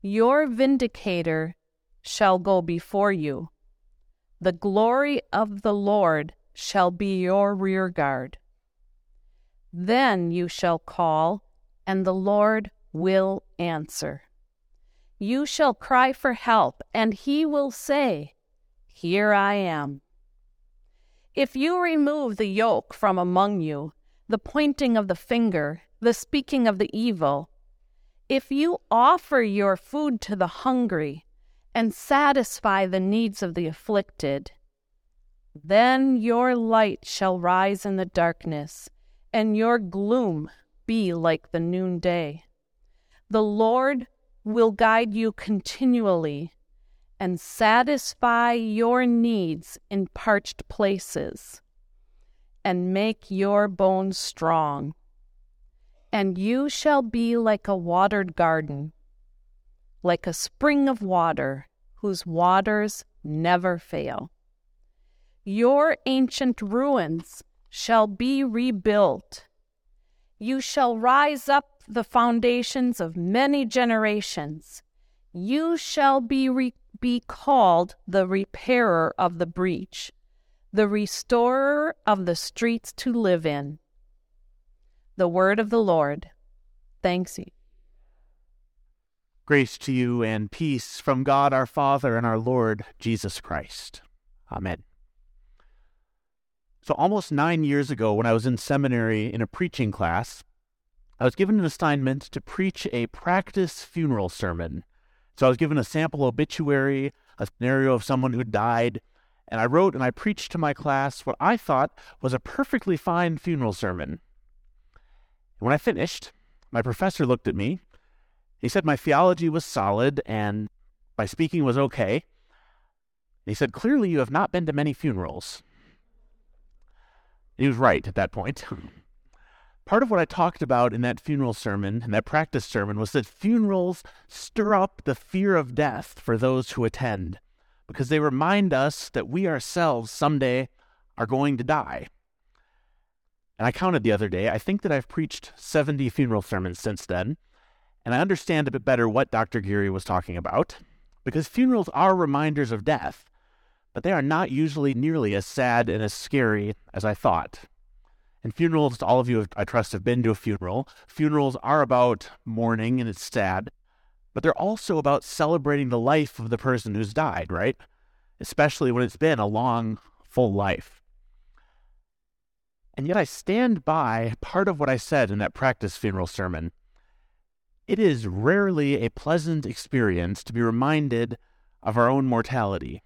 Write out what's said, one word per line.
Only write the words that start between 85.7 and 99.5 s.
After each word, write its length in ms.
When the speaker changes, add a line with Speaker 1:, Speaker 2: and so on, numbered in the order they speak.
Speaker 1:
the 100
Lord. 480
Thanks 360
be. 160
Speaker 2:
Grace 340
to 120
you 320
and 280
peace 480
from 240
God 300
our 120
Father 520
and 80
our 120
Lord 480
Jesus 420
Christ. 640
Amen. 320
So 100
almost 380
nine 320
years 260
ago, 240
when 140
I 60
was 120
in 120
seminary 760
in 80
a 60
preaching 440